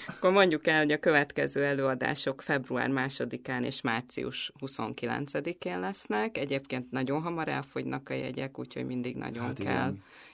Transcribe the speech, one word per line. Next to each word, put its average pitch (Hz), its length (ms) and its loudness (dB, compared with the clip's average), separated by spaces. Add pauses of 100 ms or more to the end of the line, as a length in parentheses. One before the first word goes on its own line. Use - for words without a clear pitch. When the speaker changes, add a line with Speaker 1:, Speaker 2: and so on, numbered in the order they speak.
Speaker 1:
Akkor - 260 4
mondjuk 185 340 8
el, 156 120 6
hogy 151 140 4
a 147 60 2
következő 143 640 4
előadások 135 800 0
február 127 460 0
másodikán 127 760 -2
és 127 160 -4
március 127 800 -2
huszonkilencedikén 139 1200 -4
lesznek. 208 580 -2
Egyébként 135 520 -4
nagyon 135 320 -2
hamar 165 260 -4
elfogynak 135 600 -4
a 135 60 -4
jegyek, 135 440 -6
úgyhogy 127 280 -6
mindig 123 300 -4
nagyon 120 280 -6
Speaker 2:
Hát 131 140 -4
Speaker 1:
kell 127 300 0
Speaker 2:
igen. 98 140 -6 (320)